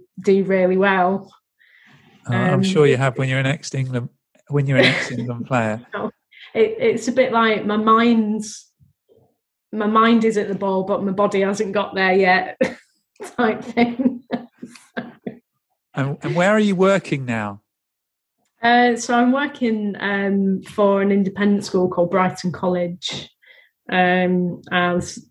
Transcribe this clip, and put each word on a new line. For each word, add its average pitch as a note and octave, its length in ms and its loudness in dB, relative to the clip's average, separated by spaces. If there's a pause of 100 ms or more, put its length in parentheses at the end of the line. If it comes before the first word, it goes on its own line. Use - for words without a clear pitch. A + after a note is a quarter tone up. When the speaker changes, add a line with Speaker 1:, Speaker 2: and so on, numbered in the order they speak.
(200)
Speaker 1:
do G3 240 2
really F#3 320 2
well. F#3+ 560 0 (1000)
Speaker 2:
Uh, A#2+ 40 0
I'm B2 200 2
Speaker 1:
Um, C3 80 2
Speaker 2:
sure F3+ 240 2
you C3 100 4
have C3+ 220 -2
when C3+ 100 -2
you're C3 120 -2
an C3+ 60 0
ex-England, C3 640 -4 (400)
when C#3+ 180 0
you're C3+ 120 2
an B2 60 6
ex-England A#2+ 640 -4
Speaker 1:
<laughs> - 0 -
Speaker 2:
player. A2+ 380 -2 (720)
Speaker 1:
It, A3 240 2
it's A3+ 300 -2
a B3 40 0
bit B3+ 200 2
like A3 340 0
my G#3 100 -2
mind's, A3 960 2 (1000)
my G#3+ 140 -4
mind A3 380 4
is A3 140 2
at G3 100 -2
the G3 60 -4
ball, F#3+ 300 -2
but G3 180 -2
my G3 100 -2
body G3+ 280 0
hasn't G3 320 -2
got G3+ 220 -4
there F#3+ 200 2
yet, F#3 460 2 (360)
<laughs> - 400 -20
type A3 280 0
thing. A#3+ 640 -2
<laughs> - 40 -18 (1600)
Speaker 2:
And, C#3 280 -4
and D3 140 -4
where F3+ 140 2
are A3 100 2
you G3+ 160 2
working F3+ 480 0
now? G#2+ 360 -6 (1000)
Speaker 1:
Uh, A#3+ 340 4
so A#3+ 180 -4
I'm B3 180 4
working, A3+ 680 -2
um, G3 600 0
for G3 380 2
an G3+ 120 2
independent G3+ 520 0
school F#3 240 0
called F3 220 0
Brighton F3+ 420 0
College, F3+ 760 -6 (600)
um, F3+ 720 0 (100)
as F3+ 460 -2 (120)